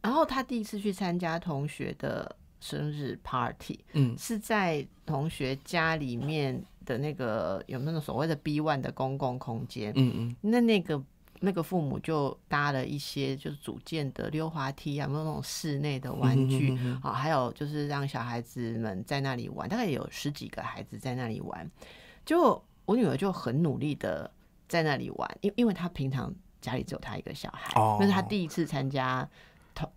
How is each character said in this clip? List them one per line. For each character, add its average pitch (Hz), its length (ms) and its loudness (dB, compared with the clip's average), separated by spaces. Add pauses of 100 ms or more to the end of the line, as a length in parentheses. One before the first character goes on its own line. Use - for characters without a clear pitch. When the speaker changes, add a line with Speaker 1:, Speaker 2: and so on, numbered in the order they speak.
Speaker 1:
然 214 100 2
后 302 140 6
他 262 160 -2
第 247 180 -2
一 214 40 -2
次 208 160 -6
去 202 120 0
参 180 280 0
加 165 180 0
同 151 300 -2
学 - 320 -4
的 - 360 -4 (240)
生 147 320 -4
日 143 300 -6
party， - 720 -4
Speaker 2:
嗯。 123 240 4
Speaker 1:
是 220 220 -4
在 180 440 2 (220)
同 151 240 0
学 135 280 -2
家 165 380 2
里 127 220 -2
面 139 420 0 (260)
的 120 120 0
那 147 160 0
个， 107 540 -2
有 127 100 -6
那 143 140 -2
种 160 100 -2
所 - 140 -4
谓 139 100 2
的 160 100 2
B 147 240 -2
one 151 220 2
的 131 100 -2
公 135 240 -2
共 131 220 0
空 120 300 -4
间。 107 280 -6
Speaker 2:
嗯， 127 200 6
嗯。 117 260 -2
Speaker 1:
那， 226 200 4
那 220 200 6
个， 156 180 0 (420)
那 190 100 4
个 175 100 0
父 175 180 2
母 139 200 0
就 147 360 0 (120)
搭 143 240 2
了 131 120 2
一 147 140 -4
些 135 400 -2
就 156 140 -8
是 147 60 -8
组 - 280 -10
建 147 280 -4
的 - 180 -4
溜 160 180 -2
滑 143 220 -4
梯 143 280 -4
啊， 143 60 -2
有 135 60 -2
没 147 80 0
有 156 40 -4
那 156 80 -2
种 147 120 -4
室 147 340 -4
内 143 220 0
的 131 120 -6
玩 127 240 4 (140)
具？ 131 220 4
Speaker 2:
嗯， - 20 2
嗯， 127 80 0
嗯， 123 180 -2
嗯。 - 40 -8
Speaker 1:
啊， 139 100 -2
还 139 160 0
有 127 220 4
就 147 160 -4
是 147 200 -2
让 143 200 -2
小 131 160 -2
孩 120 180 -2
子 117 380 -4
们 107 240 -2
在 139 180 0
那 135 140 0
里 113 140 -6
玩， - 200 -6
大 214 80 0
概 247 80 2
有 151 240 0
十 - 220 -4
几 120 160 -8
个 - 160 -8
孩 - 180 -8
子 110 160 -12
在 123 160 -6
那 123 140 -4
里 110 140 -4
玩。 - 280 -10 (560)
结 311 100 2
果 311 300 6 (200)
我 196 100 4
女 247 100 6
儿 131 100 4
就 190 160 2
很 127 300 0
努 151 160 4
力 143 180 0
的 82 340 -2 (380)
在 170 160 2
那 151 140 4
里 - 140 -4
玩， - 300 -6
因-， 202 140 2
因 240 120 6
为 202 60 4
她 175 140 -4
平 135 240 -2
常 131 220 -2 (260)
家 113 140 -4
里 127 100 -2
只 - 100 -6
有 - 60 -6
她 - 160 -8
一 - 60 -6
个 - 120 -10
小 - 220 -8
孩， - 240 2
Speaker 2:
哦。 107 220 6
Speaker 1:
那 202 60 8
是 202 40 8
她 185 100 4
第 185 220 0
一 160 40 -2
次 160 180 0
参 135 240 -2
加 131 360 0 (480)
同 - 240 -6